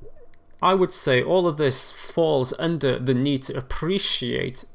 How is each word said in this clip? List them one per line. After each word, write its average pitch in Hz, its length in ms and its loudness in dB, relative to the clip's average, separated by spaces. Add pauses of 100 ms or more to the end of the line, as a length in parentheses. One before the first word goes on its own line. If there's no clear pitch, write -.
(640)
I 180 120 6
would 185 180 2
say - 280 2
all 175 280 2
of 151 80 -2
this 139 340 0
falls 151 640 0
under 147 400 0
the 123 180 0
need 135 300 0
to 131 140 -4
appreciate 135 1040 -2 (100)